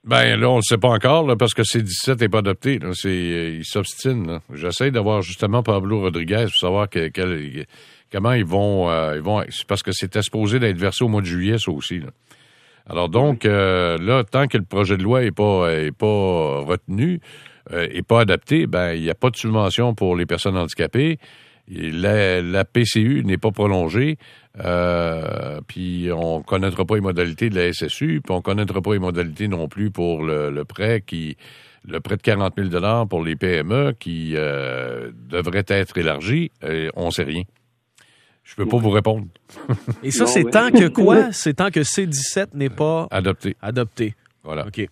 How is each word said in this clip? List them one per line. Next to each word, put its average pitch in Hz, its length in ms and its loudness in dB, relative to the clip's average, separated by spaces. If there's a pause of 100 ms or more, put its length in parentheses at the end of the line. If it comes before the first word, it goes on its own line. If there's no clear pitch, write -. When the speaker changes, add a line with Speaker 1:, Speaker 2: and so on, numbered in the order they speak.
Speaker 1:
Ben, 120 380 4
là, 123 80 4
on 127 80 6
le 113 60 4
sait 113 160 2
pas 127 100 4
encore, 127 380 4
là, 123 100 4
parce 117 160 2
que 117 100 0
C 113 200 0
dix-sept 113 400 -2
n'est 104 80 2
pas 110 80 2
adopté, 104 400 0
là. 85 160 -6
C'est, 98 160 -4
euh, 85 480 -2
ils 80 80 -10
s'obstinent, 104 600 -2
là. 82 140 -6 (140)
J'essaie 87 360 -2
d'avoir 107 300 0
justement 101 420 0
Pablo 101 380 0
Rodriguez 92 440 0
pour 95 120 -2
savoir 98 320 0
que, 80 200 -2
quel, 76 580 -6 (440)
comment 104 220 0
ils 110 140 2
vont, 98 420 2
euh, 80 280 0
ils 76 60 -6
vont, 101 280 0
c'est - 160 -10
parce 101 160 -2
que 98 100 -4
c'était 101 300 -2
supposé 110 360 0
d'être 104 200 2
versé 98 260 0
au 117 40 2
mois 107 120 2
de 92 60 -2
juillet, 90 320 0
ça 95 120 -2
aussi, 80 280 -6
là. 67 100 -10 (800)
Alors 85 220 -2
donc, 127 340 2
euh, 92 540 4
là, 117 260 2
tant 135 240 2
que 120 80 -2
le 98 80 2
projet 98 320 0
de 92 60 -2
loi 123 200 2
est 107 80 2
pas, 92 400 2
est 78 220 0
pas 90 680 0
retenu, 98 600 -2 (520)
euh, 85 200 -2
est 90 100 -6
pas 117 200 4
adapté, 113 440 2
ben, 87 280 -2
il 82 100 -4
y 82 60 0
a 78 40 -2
pas 127 160 0
de - 60 -12
subvention 110 580 0
pour 90 220 0
les 87 100 0
personnes 92 300 -2
handicapées. 104 640 -2 (520)
Et 82 220 -6
la, 92 500 2
la 92 220 0
P 120 200 2
C 110 160 0
U 131 220 2
n'est 95 160 0
pas 110 140 0
prolongée, 104 640 0 (420)
euh, 82 1120 -2
puis 90 420 -6
on 82 320 -4
connaîtra 95 420 -2
pas 107 120 0
les 104 40 2
modalités 87 480 -2
de 101 60 -2
la 87 120 2
S 85 160 -2
S - 180 -6
U, 156 220 0
puis 95 120 -4
on 90 80 0
connaîtra 98 380 -2
pas 101 140 0
les 98 40 0
modalités 87 480 -2
non 85 220 -4
plus 101 240 -4
pour 85 320 -2
le, 76 260 -2
le 71 140 -6
prêt 107 420 -2
qui, 80 300 -8 (500)
le 82 140 -6
prêt - 160 -4
de - 60 -10
quarante 101 340 2
mille 98 140 -2
dollars 107 360 0
pour 87 160 -2
les 80 140 -2
P 90 220 0
M 78 140 -2
E 139 200 2
qui, 82 420 -6
euh, 64 800 -4 (160)
devrait 90 400 -2
être 98 280 0
élargi. 85 540 0 (140)
Euh, 80 320 -4
on 85 160 -2
sait 80 120 -2
rien. 80 180 -4 (1000)
Je - 140 -20
peux 98 100 -2
pas 120 120 2
vous 113 120 2
répondre. 104 360 -2 (420)
<laughs> - 340 -4
Speaker 2:
Et 135 80 -4
ça, 226 140 0
Speaker 3:
Non, - 20 4
Speaker 2:
c'est 175 180 4
Speaker 3:
oui. 120 60 0
Speaker 2:
tant 233 220 4
que 202 160 8
quoi ? 220 400 6
Speaker 3:
<laughs> - 20 -2
Speaker 2:
C'est 156 240 -2
tant 190 160 2
que 151 140 2
C 190 220 0
dix-sept 156 460 -2
n'est 139 180 -2
pas 160 420 0
Speaker 1:
Adopté. 95 500 -2
Speaker 2:
adopté. 113 520 -4 (280)
Speaker 1:
Voilà. 78 240 -6
Speaker 2:
Ok. 104 260 -6